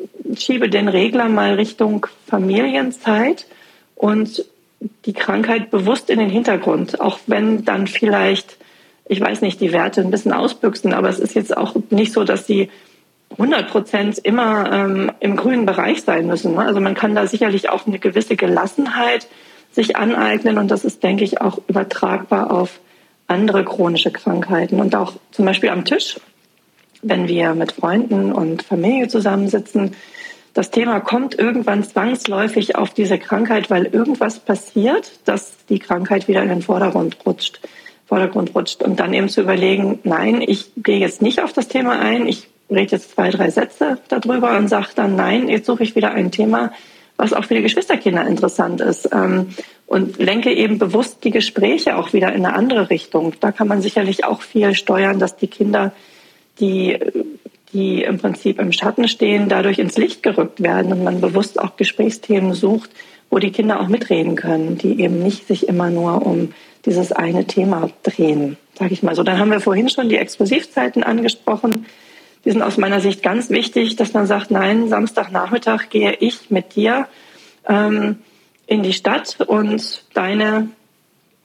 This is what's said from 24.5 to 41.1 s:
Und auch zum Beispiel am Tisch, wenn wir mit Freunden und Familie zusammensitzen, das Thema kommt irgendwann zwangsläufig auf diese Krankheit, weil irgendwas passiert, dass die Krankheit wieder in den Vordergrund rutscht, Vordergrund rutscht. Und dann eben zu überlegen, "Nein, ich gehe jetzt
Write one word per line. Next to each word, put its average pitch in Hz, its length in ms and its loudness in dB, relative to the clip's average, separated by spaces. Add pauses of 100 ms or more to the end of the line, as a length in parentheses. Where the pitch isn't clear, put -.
Und 202 160 2
auch 190 180 -2 (160)
zum - 160 0
Beispiel 190 240 2
am 185 160 -2
Tisch, - 340 -2 (840)
wenn 185 240 -2
wir 170 260 0
mit 165 200 -4
Freunden 196 580 0
und 165 320 -2
Familie 220 460 0
zusammensitzen, 196 840 0 (600)
das - 160 -2
Thema 233 280 0
kommt 247 380 -2
irgendwann 214 460 0
zwangsläufig 214 920 -2
auf - 200 -2
diese 202 240 2
Krankheit, 214 500 -2
weil 180 160 2
irgendwas 233 540 0
passiert, 226 720 -2 (140)
dass - 280 -4 (140)
die 196 100 2
Krankheit 190 500 -2
wieder 190 140 2
in 196 80 0
den 180 140 -2
Vordergrund 185 540 0 (100)
rutscht, - 320 -4 (480)
Vordergrund 185 480 0
rutscht. - 260 -4
Und 185 180 0
dann 185 140 -2
eben 196 160 0
zu 208 120 2
überlegen, 190 640 0
"Nein, 202 380 2
ich - 360 -2
gehe 208 200 2
jetzt 190 240 0